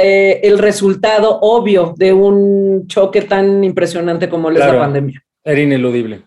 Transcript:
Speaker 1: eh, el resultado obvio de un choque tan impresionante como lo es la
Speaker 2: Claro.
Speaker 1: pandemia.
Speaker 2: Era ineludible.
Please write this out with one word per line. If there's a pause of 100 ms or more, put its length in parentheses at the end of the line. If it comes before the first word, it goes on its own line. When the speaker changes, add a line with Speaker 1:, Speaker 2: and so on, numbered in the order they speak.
Speaker 1:
eh,
el
resultado
obvio
de
un
choque
tan
impresionante
como
lo
es
la
Speaker 2:
Claro.
Speaker 1:
pandemia. (220)
Speaker 2:
Era
ineludible.